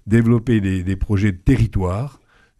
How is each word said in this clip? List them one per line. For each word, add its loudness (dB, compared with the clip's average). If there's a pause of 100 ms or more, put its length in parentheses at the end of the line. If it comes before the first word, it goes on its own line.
développer 2
des, -2
des -4
projets 0
de -10
territoire, -2 (400)